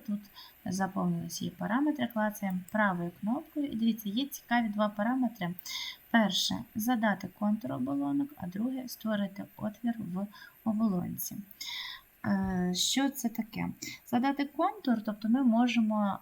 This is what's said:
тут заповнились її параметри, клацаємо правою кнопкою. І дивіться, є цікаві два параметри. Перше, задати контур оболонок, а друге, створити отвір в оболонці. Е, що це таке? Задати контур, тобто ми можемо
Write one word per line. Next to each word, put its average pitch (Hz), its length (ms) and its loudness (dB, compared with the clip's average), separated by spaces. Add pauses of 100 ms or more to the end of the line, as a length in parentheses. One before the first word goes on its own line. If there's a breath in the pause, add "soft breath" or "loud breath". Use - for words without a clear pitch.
тут 208 120 -2 (460 loud breath)
заповнились 180 760 -2
її 175 160 -4
параметри, 247 500 0
клацаємо 208 520 -2 (120)
правою 180 400 0 (100)
кнопкою. 277 440 -2
І 277 100 -6
дивіться, 220 340 0
є 240 160 -2
цікаві 240 440 -2
два 208 200 0
параметри. 220 640 0 (580 loud breath)
Перше, 202 440 4 (200)
задати 220 540 0 (100)
контур 220 320 0
оболонок, 277 680 0
а 180 100 -6
друге, 247 400 -2
створити 202 580 -2 (120)
отвір 214 400 -2
в 190 300 -4 (360 loud breath)
оболонці. 208 760 0 (880 loud breath)
Е, 190 500 2
що 269 340 2
це 233 200 -4
таке? 180 400 -4 (380 loud breath)
Задати 277 380 2
контур, 311 600 0
тобто 214 240 -2
ми 262 140 6
можемо 220 800 4